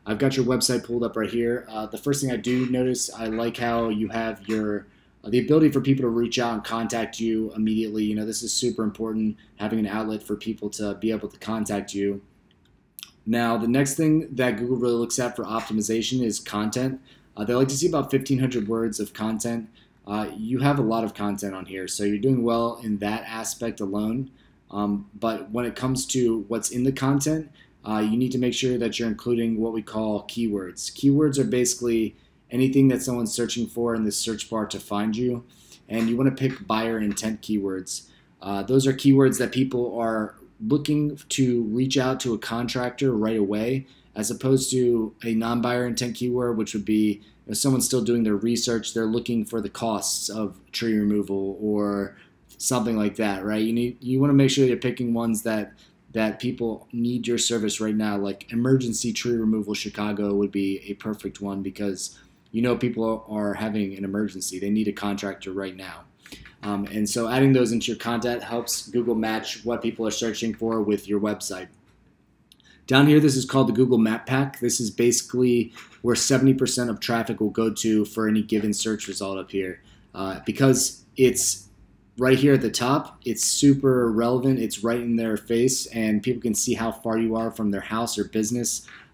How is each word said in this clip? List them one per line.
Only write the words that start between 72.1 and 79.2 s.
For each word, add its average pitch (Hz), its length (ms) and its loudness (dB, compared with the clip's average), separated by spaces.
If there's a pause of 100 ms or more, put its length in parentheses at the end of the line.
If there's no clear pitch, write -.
Down 147 180 8
here, 151 140 8
this 139 160 4
is 127 80 0
called 131 240 4
the 117 40 2
Google 123 260 4
Map 110 280 0
Pack. 139 320 0
This 120 220 -2
is 110 100 -4
basically 120 840 2 (300)
where 117 140 2
seventy 135 360 6
percent 123 380 0
of 104 80 -6
traffic 117 420 -2
will 104 100 2
go 110 240 0
to 110 320 2
for 110 200 -4
any 107 160 2
given 107 320 0
search 107 320 -4
result 98 320 -6